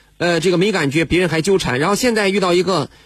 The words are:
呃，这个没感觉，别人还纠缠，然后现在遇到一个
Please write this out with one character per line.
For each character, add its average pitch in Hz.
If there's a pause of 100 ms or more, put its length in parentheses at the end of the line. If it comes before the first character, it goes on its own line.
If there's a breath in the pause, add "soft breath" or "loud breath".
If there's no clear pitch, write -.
(180 soft breath)
呃， 170
这 170
个 180
没 196
感 160
觉， 160
别 156
人 180
还 160
纠 190
缠， 131
然 165
后 202
现 240
在 208
遇 196
到 185
一 180
个 170 (180 soft breath)